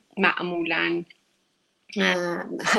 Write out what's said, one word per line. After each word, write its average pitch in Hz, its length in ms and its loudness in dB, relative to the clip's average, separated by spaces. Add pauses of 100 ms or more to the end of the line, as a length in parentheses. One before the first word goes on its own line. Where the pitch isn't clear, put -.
(160)
معمولاً، 170 880 0 (920)
اه، 180 480 2 (340)